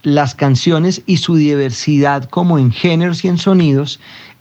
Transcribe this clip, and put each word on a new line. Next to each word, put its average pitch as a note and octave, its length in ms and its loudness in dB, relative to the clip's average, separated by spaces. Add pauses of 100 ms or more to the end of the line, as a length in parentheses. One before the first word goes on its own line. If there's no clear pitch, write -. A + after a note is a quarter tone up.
las C#3+ 320 0
canciones D#3+ 680 0
y F#3 120 0
su - 180 -2
diversidad C#3+ 920 0
como F3 280 0
en B2+ 140 2
géneros E3+ 520 -2
y F#3+ 40 0
en F3 100 0
sonidos, D3+ 600 0 (420)